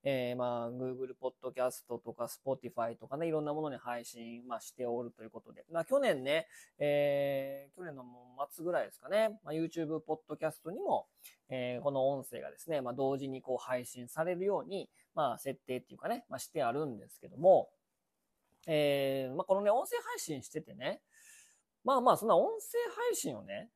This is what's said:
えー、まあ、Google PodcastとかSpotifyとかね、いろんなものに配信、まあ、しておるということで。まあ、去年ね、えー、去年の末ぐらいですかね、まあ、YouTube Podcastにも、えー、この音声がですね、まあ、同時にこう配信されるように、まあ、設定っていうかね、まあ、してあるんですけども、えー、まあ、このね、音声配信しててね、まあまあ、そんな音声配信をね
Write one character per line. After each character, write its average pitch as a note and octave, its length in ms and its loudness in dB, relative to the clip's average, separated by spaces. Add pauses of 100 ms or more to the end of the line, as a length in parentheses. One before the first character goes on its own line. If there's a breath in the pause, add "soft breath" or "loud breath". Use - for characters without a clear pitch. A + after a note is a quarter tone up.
え B2+ 300 0
ー、 B2+ 40 -4
ま A#2+ 300 -2
あ、 A#2+ 40 -6
Google B2+ 400 -6 (100)
Podcast B2+ 680 -4
と A#2 100 -6 (140)
か A#2 160 -4 (160)
Spotify A#2+ 500 -4
と A2+ 100 -18
か C#3 120 -8
ね、 E3+ 100 -2
い D#3+ 40 0
ろ D#3 100 0
ん D3+ 40 -4
な D3 80 -2
も D#3 100 -2
の D3+ 60 -2
に C3 60 -6
配 A#2+ 300 -6
信、 A#2 420 -14
ま A#2 100 -6
あ、 - 40 -8
し - 120 -16
て B2+ 120 -4
お A#2+ 180 0
る A#2+ 80 -8
と - 120 -20
い - 20 -14
う A2 40 -14
こ A2+ 120 -14
と A2+ 100 -20
で。 - 180 -20
ま E3 120 -2
あ、 E3 40 -2
去 C#4 140 2
年 F3 240 2
ね、 D3+ 240 0 (320 loud breath)
え C#3 960 2
ー、 - 20 -20
去 F3+ 80 -12
年 D#3+ 100 -8
の C3 120 -12 (440)
末 E3 140 -12
ぐ F3 80 0
ら D3 120 2
い - 20 0
で - 80 -16
す - 80 -20
か - 80 -14
ね、 G#3+ 340 2
ま D3 80 -8
あ、 - 20 -2
YouTube D#3+ 460 -2
Podcast D#3 720 -4
に A#3 80 -6
も、 E4+ 280 0 (420 loud breath)
え B2 320 -4
ー、 - 20 -12
こ C#3+ 80 2
の C3+ 160 4
音 C#3 160 0
声 - 160 -10
が C#2 100 -10
で - 80 -16
す - 120 -14
ね、 D3+ 100 0
ま B2 120 -4
あ、 - 20 -6
同 C3+ 240 2
時 C3+ 100 -6
に C3 140 -6
こ B2+ 140 -2
う - 20 -2
配 B2+ 280 -2
信 B2 220 -12
さ D#3 160 -2
れ F3+ 120 2
る F#3 100 -4
よ F#3 200 2
う B2+ 40 -14
に、 F#3 200 -6 (260 soft breath)
ま C3+ 180 2
あ、 - 60 -6
設 C3+ 280 -6
定 B2+ 100 -2
っ B2 40 -4
て - 100 -20
い - 40 -18
う - 20 -20
か D#3 100 -6
ね、 A3+ 220 -2
ま A3 80 -8
あ、 - 20 -8
し - 80 -10
て D3 160 -2
あ A#2+ 80 4
る D3+ 140 0
ん A#2+ 120 -6
で - 120 -16
す - 100 -20
け - 80 -18
ど A#2+ 100 -16
も、 E3+ 320 10 (1000)
え C#3 640 4
ー、 C3 60 -6
ま F3 60 -2
あ、 - 20 -2
こ F#3+ 120 4
の G3+ 80 2
ね、 G#3 60 6
音 A#3+ 160 4
声 A#4+ 160 -4
配 A#4 160 -6
信 C#3 260 -6
し - 60 -16
て D#3 120 -6
て - 140 -18
ね、 D#3+ 260 -4 (840 loud breath)
ま C4+ 120 4
あ A#3+ 60 4
ま A#3+ 120 8
あ、 - 40 6
そ G3+ 80 -4
ん A3+ 40 2
な F3 80 10
音 F#4+ 140 6 (100)
声 - 160 -4 (180)
配 A#4 220 0
信 - 200 -4
を - 60 -12
ね - 320 -8